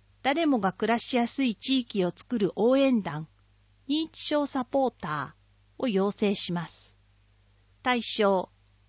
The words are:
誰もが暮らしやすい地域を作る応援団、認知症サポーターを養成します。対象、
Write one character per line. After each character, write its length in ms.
誰 220
も 140
が 160
暮 180
ら 60
し 180
や 100
す 180
い 120
地 240
域 240
を 100
作 240
る 160
応 220
援 260
団、 240
認 220
知 80
症 260
サ 220
ポ 220
ー 20
タ 440
ー 40
を 60
養 220
成 240
し 180
ま 160
す。 260
対 200
象、 480